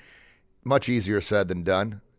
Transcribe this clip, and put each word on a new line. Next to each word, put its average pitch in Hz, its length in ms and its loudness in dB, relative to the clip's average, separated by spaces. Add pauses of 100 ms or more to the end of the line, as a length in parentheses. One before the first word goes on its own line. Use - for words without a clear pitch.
(640)
much 131 260 0
easier 104 320 0
said 101 260 0
than 90 160 -4
done. 98 380 0 (180)